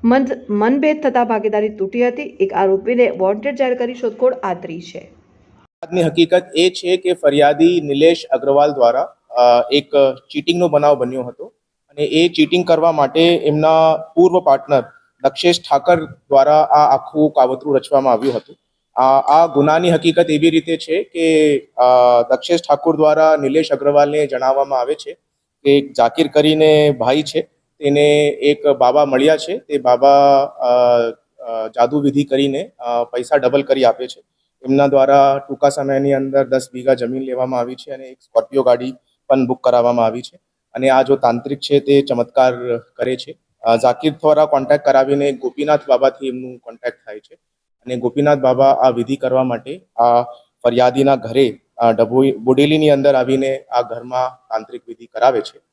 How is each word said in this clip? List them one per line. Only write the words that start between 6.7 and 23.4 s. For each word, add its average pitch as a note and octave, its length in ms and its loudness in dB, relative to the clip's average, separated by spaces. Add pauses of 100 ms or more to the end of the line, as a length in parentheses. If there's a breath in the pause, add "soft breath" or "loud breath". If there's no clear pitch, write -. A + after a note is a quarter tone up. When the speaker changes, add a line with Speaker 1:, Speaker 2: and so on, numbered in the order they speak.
Speaker 2:
કે F3+ 160 -4
ફરિયાદી D3 680 2
નિલેશ D3 500 0
અગ્રવાલ C#3 400 2
દ્વારા, B2+ 300 2 (280)
અ, A#2+ 420 2
એક C#3+ 200 -2 (400)
ચીટિંગનો E3+ 380 -2
બનાવ D3 260 2
બન્યો B2+ 280 -6
હતો C3+ 280 -16 (380)
અને - 160 -6
એ D#3+ 220 0
ચીટિંગ E3+ 400 -2
કરવા E3 240 2
માટે D#3+ 440 2
એમના D#3 600 2 (200)
પૂર્વ F3+ 240 4
પાર્ટનર C#3 440 0 (400)
દક્ષેશ F3 380 -2
ઠાકર D#3+ 420 0
દ્વારા C#3+ 500 0
આ D3+ 420 4
આખું D3+ 360 -2
કાવતરું C3 440 0
રચવામાં C3+ 380 0
આવ્યું A#2+ 220 -2
હતું. - 200 -10 (400)
આ, C3 240 2
આ D#3+ 260 2
ગુનાની D#3+ 460 0
હકીકત E3 380 0
એવી D#3 200 0
રીતે E3 280 -2
છે D#3+ 260 -6
કે, D#3 540 0 (200)
અ, B2 60 2 (460)
દક્ષેશ D#3+ 320 -2
ઠાકુર D3+ 340 -2
દ્વારા D#3 460 2